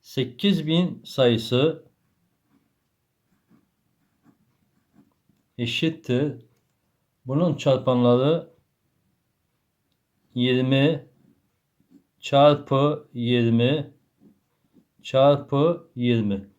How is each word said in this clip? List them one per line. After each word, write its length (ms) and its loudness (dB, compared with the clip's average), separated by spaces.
Sekiz 640 -4
bin 380 -2
sayısı 800 0
eşittir. 880 -4
Bunun 300 -2
çarpanları 960 0
yirmi 720 0
çarpı 960 2
yirmi 760 0
çarpı 920 0
yirmi. 520 -2